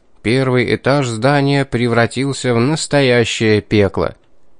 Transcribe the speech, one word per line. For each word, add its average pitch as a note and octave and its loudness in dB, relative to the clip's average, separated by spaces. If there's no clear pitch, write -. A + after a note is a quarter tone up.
первый B2+ 0
этаж C3 0
здания C#3 0
превратился A#2+ -2
в A#2 2
настоящее A#2+ 0
пекло. G2 0